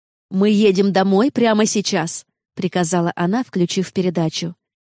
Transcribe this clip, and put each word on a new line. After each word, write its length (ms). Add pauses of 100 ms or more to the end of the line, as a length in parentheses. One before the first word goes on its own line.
(280)
«Мы 220
едем 420
домой 380
прямо 360
сейчас», — 600 (280)
приказала 600
она, 300
включив 480
передачу. 640 (240)